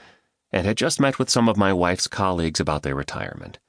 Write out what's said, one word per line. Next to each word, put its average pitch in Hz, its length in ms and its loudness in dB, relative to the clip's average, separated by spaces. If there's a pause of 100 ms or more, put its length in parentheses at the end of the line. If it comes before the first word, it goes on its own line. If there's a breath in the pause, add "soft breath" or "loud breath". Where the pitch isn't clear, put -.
(520 soft breath)
and 92 140 0
had 110 100 0
just 147 240 0
met 139 180 2
with 131 120 -2
some 117 180 4
of 104 80 2
my 98 160 4
wife's 87 340 0
colleagues 85 540 0
about 76 220 -2
their 69 120 -4
retirement. 50 640 -8 (100)